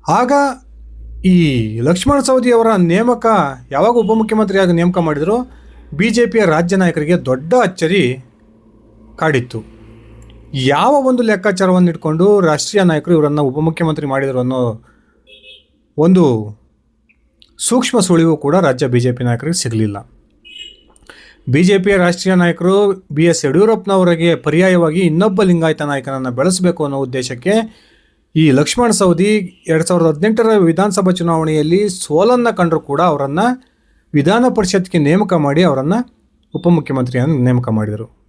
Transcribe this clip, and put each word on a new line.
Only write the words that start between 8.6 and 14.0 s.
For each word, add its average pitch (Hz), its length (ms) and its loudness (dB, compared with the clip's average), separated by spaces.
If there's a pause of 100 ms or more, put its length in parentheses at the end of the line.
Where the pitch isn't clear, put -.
ಕಾಡಿತ್ತು. 123 560 -4 (800)
ಯಾವ 170 520 0
ಒಂದು 254 160 0
ಲೆಕ್ಕಾಚಾರವನ್ನು 185 680 2
ಇಟ್ಕೊಂಡು 165 500 0
ರಾಷ್ಟ್ರೀಯ 175 420 0
ನಾಯಕರು 170 320 0
ಇವರನ್ನ 151 260 2
ಉಪಮುಖ್ಯಮಂತ್ರಿ 156 680 -2